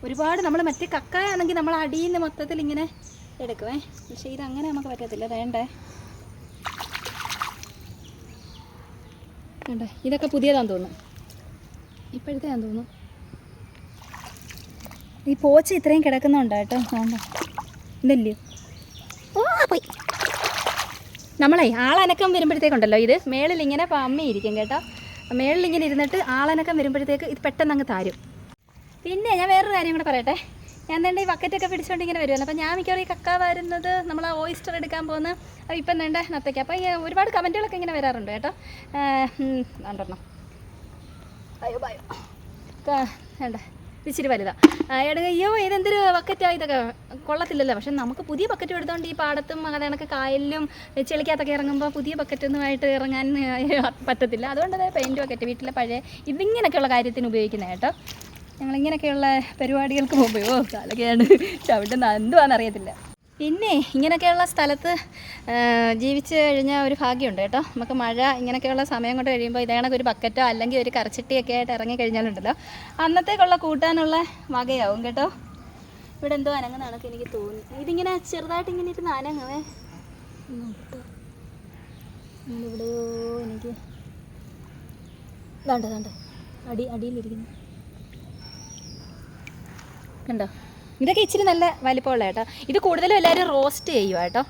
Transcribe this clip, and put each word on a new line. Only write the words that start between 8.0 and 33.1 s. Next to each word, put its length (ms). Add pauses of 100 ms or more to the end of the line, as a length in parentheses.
വേണ്ടേ, 200 (200)
ഇതൊക്കെ 280
പുതിയതാന്ന് 380
തോന്നുന്നു, 260 (1200)
ഇപ്പോഴത്തെയാന്ന് 480
തോന്നുന്നു. 180 (2500)
ഈ 40 (100)
പോച്ച 340
ഇത്രയും 280
കിടക്കുന്നുണ്ട് 520
കേട്ടോ. 200 (160)
വേണ്ട, 200 (880)
ഇതല്ലേ, 280 (1040)
ഓ, 40 (280)
പോയി. 120 (1600)
നമ്മളേ 220 (200)
ആളനക്കം 500
വരുമ്പോഴത്തേക്കുണ്ടല്ലോ, 680
ഇത് 100 (180)
മേളിൽ 340
ഇങ്ങനെ 180 (100)
പമ്മിയിരിക്കും 640
കേട്ടോ. 200 (600)
മേളിൽ 280
ഇങ്ങനെ 220
ഇരുന്നിട്ട് 280 (180)
ആളനക്കം 440
വരുമ്പോഴത്തേക്ക് 540
ഇത് 120
പെട്ടെന്ന് 300
അങ്ങ് 160
താരും. 260 (880)
പിന്നെ 340
ഞാൻ 140
വേറൊരു 240
കാര്യം 180
കൂടെ 140
പറയട്ടെ. 260 (540)
ഞാൻ 160
ദേ 60 (120)
ഈ 80
ബക്കറ്റൊക്കെ 400
പിടിച്ചുകൊണ്ട് 340
ഇങ്ങനെ 180
വരുമല്ലോ. 240
അപ്പം 140
ഞാൻ 180
മിക്കവാറും 260
ഈ 60